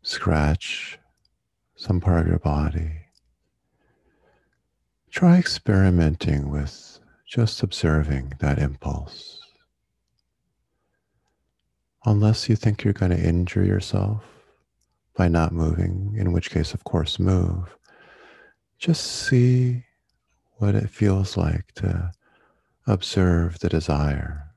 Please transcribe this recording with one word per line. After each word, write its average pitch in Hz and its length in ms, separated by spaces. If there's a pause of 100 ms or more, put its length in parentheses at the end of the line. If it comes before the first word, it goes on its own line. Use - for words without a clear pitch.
scratch - 960 (760)
some 90 240
part 85 220
of 82 40
your 85 140
body, 76 500 (2250)
try 180 260
experimenting 82 1120
with - 480 (260)
just - 380
observing 71 760
that 71 180
impulse. - 840 (2750)
Unless 107 440
you 110 80
think - 260
you're 101 100
gonna 90 220
injure 87 500
yourself 95 600 (920)
by 92 140
not 82 240
moving, 90 680
in 90 140
which 85 180
case, - 240
of - 80
course, - 380
move. 90 580 (1000)
Just - 280
see 123 800 (760)
what 101 140
it 104 160
feels 95 480
like 82 340
to 87 400 (760)
observe 87 720
the 92 80
desire 73 880